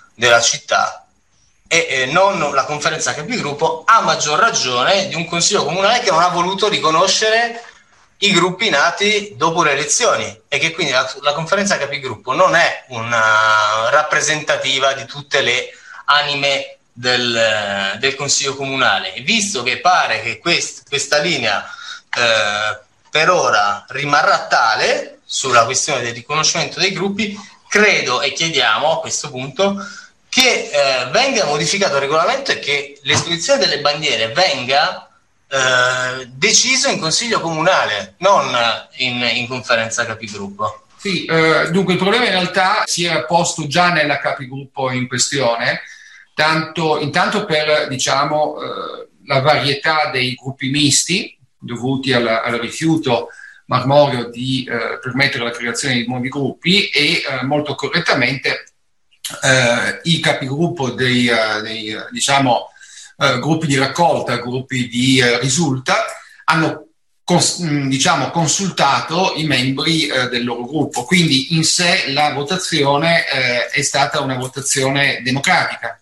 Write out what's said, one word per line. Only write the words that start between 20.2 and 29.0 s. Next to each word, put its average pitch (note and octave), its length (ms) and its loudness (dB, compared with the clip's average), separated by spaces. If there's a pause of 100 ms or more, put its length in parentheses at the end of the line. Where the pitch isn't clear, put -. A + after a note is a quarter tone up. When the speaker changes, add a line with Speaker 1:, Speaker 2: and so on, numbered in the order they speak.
Speaker 1:
che A2+ 160 -6
quest-, - 500 -4
questa C#3+ 300 -2
linea, A#2+ 500 -2 (480)
eh, G#2+ 640 0 (320)
per D#3 180 2
ora G#2+ 600 2
rimarrà D3 580 2
tale C#3 680 0 (140)
sulla A#2+ 340 2
questione B2+ 380 -2
del A#2+ 100 -4
riconoscimento C#3 680 -2
dei F#3+ 120 2
gruppi, G3+ 460 -4 (300)
credo D#3 520 2
e C#3 120 -2
chiediamo C3+ 580 0
a D#3 100 0